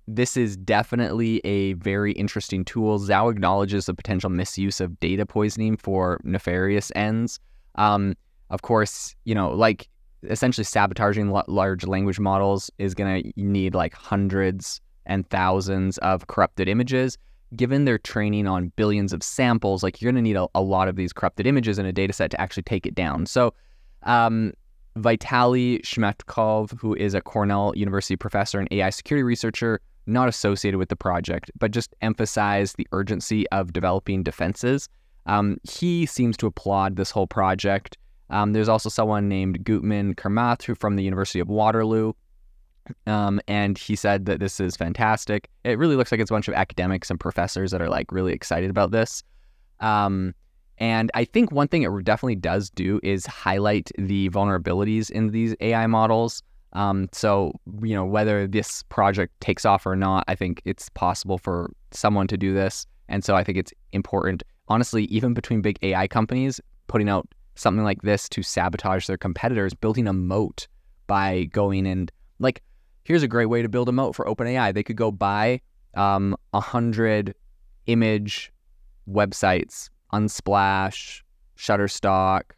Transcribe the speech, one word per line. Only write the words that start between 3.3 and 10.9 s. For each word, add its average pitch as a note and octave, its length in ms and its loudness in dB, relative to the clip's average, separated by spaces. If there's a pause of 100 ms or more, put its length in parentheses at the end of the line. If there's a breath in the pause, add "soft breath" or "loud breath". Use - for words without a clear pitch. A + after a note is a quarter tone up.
acknowledges G2 560 0
the F#2 80 -2
potential F#2+ 340 -4
misuse F#2 500 -2
of F2 200 -6
data F#2+ 260 0
poisoning A2 500 0
for F#2 480 0
nefarious F#2 720 -2
ends. A2 440 -2 (360)
Um, G2+ 400 2 (360)
of G2 100 -4
course, - 540 -2 (100)
you A2 80 -2
know, F#2+ 180 0
like, G#2+ 380 2 (340)
essentially A2+ 420 -2
sabotaging G2+ 680 0